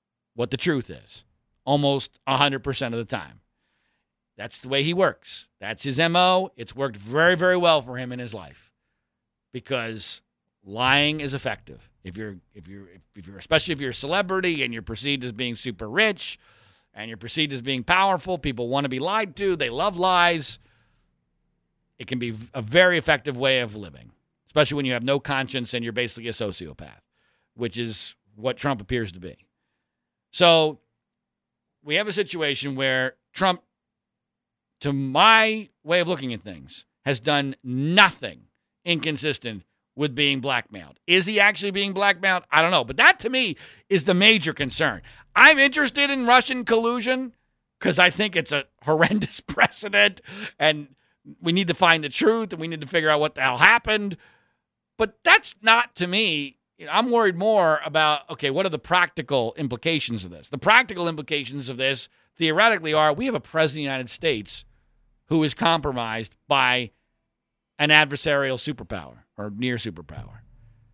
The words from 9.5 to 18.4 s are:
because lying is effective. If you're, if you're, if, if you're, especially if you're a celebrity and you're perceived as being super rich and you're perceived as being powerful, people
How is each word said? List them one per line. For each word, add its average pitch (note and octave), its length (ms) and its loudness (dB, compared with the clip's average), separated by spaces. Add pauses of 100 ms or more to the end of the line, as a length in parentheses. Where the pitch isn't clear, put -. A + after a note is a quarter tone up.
because A2+ 680 -8 (420)
lying C3+ 560 2
is C#3+ 140 -8
effective. G#2+ 560 -10 (140)
If F2+ 120 -16
you're, G#2 220 -12 (160)
if F2+ 140 -20
you're, G2 200 -20
if, F#2 140 -20 (140)
if F2+ 120 -20
you're, G2 100 -18
especially D#3+ 360 -2
if C#3+ 80 -8
you're C3+ 80 -6
a A#2 60 -8
celebrity F3+ 680 -2
and B2 80 -4
you're A2+ 120 -10
perceived C3 400 -6
as B2 80 -8
being A#2+ 240 -6
super G#2+ 340 -10
rich G#3 500 -2 (540)
and G#2+ 160 -14
you're A2+ 80 -14
perceived C#3+ 340 -4
as C3 100 -8
being B2+ 220 -6
powerful, F#3 540 0
people B2 320 -6